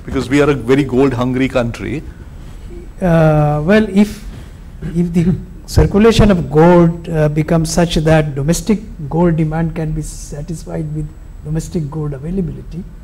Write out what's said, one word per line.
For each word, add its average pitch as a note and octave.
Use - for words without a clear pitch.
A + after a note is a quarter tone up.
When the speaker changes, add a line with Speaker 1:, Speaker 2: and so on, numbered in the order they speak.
Speaker 1:
because B2
we C#3+
are C#3+
a C#3+
very C3
gold C3
hungry B2+
country. A#2
Speaker 2:
Uh, D#3
well, G#3+
if, G3+
if F3
the F3
circulation G#3
of D#3+
gold, E3+
uh, D#3
becomes D#3
such E3+
that D#3
domestic E3
gold E3
demand D#3+
can D#3
be D#3
satisfied D#3
with D3+
domestic D#3
gold D3+
availability, D3+